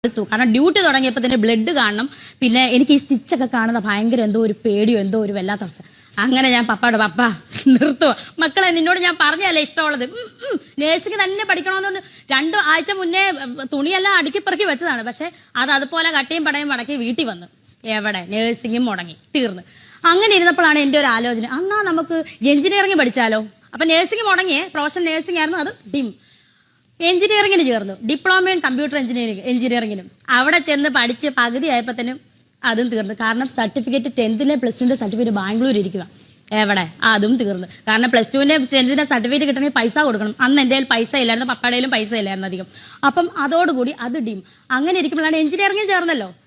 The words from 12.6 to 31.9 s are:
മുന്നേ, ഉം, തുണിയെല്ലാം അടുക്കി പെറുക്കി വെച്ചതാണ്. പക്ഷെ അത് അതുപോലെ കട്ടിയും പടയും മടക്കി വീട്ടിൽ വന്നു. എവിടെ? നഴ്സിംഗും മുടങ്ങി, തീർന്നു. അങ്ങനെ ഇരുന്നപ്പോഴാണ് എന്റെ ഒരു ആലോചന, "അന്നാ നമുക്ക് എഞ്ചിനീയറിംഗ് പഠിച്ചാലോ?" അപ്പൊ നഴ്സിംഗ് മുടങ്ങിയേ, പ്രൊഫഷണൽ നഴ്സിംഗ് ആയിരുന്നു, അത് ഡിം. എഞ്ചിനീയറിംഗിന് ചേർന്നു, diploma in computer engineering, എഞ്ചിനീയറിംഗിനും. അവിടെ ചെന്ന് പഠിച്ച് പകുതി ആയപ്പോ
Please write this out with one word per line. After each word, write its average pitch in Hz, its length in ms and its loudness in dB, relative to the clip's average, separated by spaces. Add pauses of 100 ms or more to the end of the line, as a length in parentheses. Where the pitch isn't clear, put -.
മുന്നേ, 381 380 0
ഉം, 277 280 -8 (160)
തുണിയെല്ലാം 381 440 0
അടുക്കി 302 200 0
പെറുക്കി 381 260 -2
വെച്ചതാണ്. 294 400 -2
പക്ഷെ 269 280 -10 (240)
അത് 262 160 0
അതുപോലെ 302 400 0
കട്ടിയും 311 340 -2
പടയും 294 240 -2
മടക്കി 254 240 -4
വീട്ടിൽ 247 320 -4
വന്നു. 175 220 -10 (380)
എവിടെ? 208 400 -4
നഴ്സിംഗും 226 600 -2
മുടങ്ങി, 180 300 -6 (200)
തീർന്നു. 214 280 -2 (420)
അങ്ങനെ 392 300 6
ഇരുന്നപ്പോഴാണ് 339 440 4
എന്റെ 285 200 2
ഒരു 277 80 2
ആലോചന, 233 380 0
"അന്നാ 381 380 -2
നമുക്ക് 330 400 -2 (240)
എഞ്ചിനീയറിംഗ് 381 480 2
പഠിച്ചാലോ?" 226 520 0 (260)
അപ്പൊ 277 120 -2
നഴ്സിംഗ് 339 380 2
മുടങ്ങിയേ, 370 500 0
പ്രൊഫഷണൽ 302 300 -4
നഴ്സിംഗ് 330 360 -2
ആയിരുന്നു, 320 200 -2
അത് 359 160 -6 (200)
ഡിം. 247 180 -4 (880)
എഞ്ചിനീയറിംഗിന് 381 600 4
ചേർന്നു, 220 300 -2
diploma 359 600 0
in 370 40 0
computer 285 380 -2
engineering, 233 480 -4
എഞ്ചിനീയറിംഗിനും. 233 680 -2 (180)
അവിടെ 269 300 4
ചെന്ന് 294 300 0
പഠിച്ച് 247 380 0 (100)
പകുതി 247 300 0
ആയപ്പോ 247 320 -2